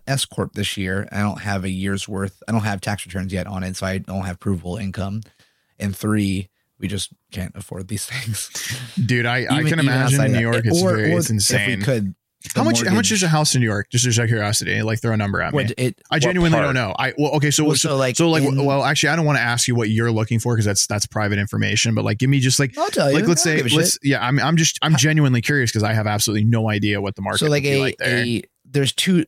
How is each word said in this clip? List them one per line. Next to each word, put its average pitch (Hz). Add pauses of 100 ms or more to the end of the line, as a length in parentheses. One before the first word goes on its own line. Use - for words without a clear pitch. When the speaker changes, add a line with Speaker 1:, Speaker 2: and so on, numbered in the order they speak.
Speaker 1:
S 135
corp -
this 101
year. 95
I 101
don't 104
have 98
a 98
year's 98
worth. 98
I -
don't 113
have 101
tax 104
returns 92
yet 92
on 95
it, 92
so 98
I 95
don't 92
have 90
provable 90
income. 98 (580)
And 101
three, 101 (300)
we 98
just 98 (200)
can't -
afford 95
these 101
<laughs> -
things. 113 (560)
Speaker 2:
Dude, 120
I, 120
I 127
Speaker 1:
Even, 135
Speaker 2:
can 156
Speaker 1:
even 165
Speaker 2:
imagine 131
Speaker 1:
outside 139
Speaker 2:
in -
Speaker 1:
of -
Speaker 2:
New 120
Speaker 1:
that. 117
Speaker 2:
York, 117
it's 170
Speaker 1:
Or, 185
Speaker 2:
very, 110
it's -
Speaker 1:
or 175
if 151
we 113
Speaker 2:
insane. 101
Speaker 1:
could, 107 (400)
Speaker 2:
How 233
Speaker 1:
the 302
Speaker 2:
much, 233
how 185
much 214
is 202
Speaker 1:
mortgage -
Speaker 2:
a 175
house 151
in 127
New 117
York? 101
Just 120 (140)
out 120
of 113
curiosity, 104
like, 110
throw 113
a 110
number 98
at 85
me. 135
Speaker 1:
What, 117
it 127 (100)
Speaker 2:
I 147
Speaker 3:
What 151
Speaker 2:
genuinely 170
Speaker 3:
part? 147
Speaker 2:
don't 139
know. 113
I, 127
well, 143
okay, 147
so, 151
Speaker 1:
Well, 151
Speaker 2:
so, 160
Speaker 1:
so, 143
like, 127
Speaker 2:
so, 165
like, 160
Speaker 1:
in 139
Speaker 2:
well, 139
actually, 143
I 151
don't 165
wanna 143
ask 120
you 123
what 113
you're 113
looking 110
for 120
'cause 107
that's, 101
that's 104
private 104
information. 104
But, 110
like, 107
give 131
me 139
just, 127
like, 139
Speaker 1:
I'll 359
tell 151
you. 139
Speaker 2:
like, 202
let's 175
Speaker 1:
I 165
don't 156
Speaker 2:
say, 139
Speaker 1:
give 120
a 143
Speaker 2:
let's, 170
Speaker 1:
shit. -
Speaker 2:
yeah, 123
I'm, 135
I'm 160
just, 160
I'm 151
Speaker 1:
How 165
Speaker 2:
genuinely 143
curious 135
'cause 107
I 107
have 110
absolutely 107
no 113
idea 104
what 98
the 98
market 98
Speaker 1:
So, -
like, 147
Speaker 2:
would 139
be 139
Speaker 1:
a, 135
Speaker 2:
like 135
there. 123
Speaker 1:
a, 117 (240)
there's 139
two, 185